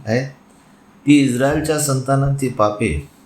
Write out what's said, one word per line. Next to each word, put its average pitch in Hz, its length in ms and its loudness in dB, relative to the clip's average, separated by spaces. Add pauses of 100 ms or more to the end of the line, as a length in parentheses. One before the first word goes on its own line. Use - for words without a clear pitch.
आहेत, 127 220 -2 (800)
ती 143 140 6
इस्रायलच्या 143 600 0
संतानांची 135 680 0
पापे 104 600 -2 (160)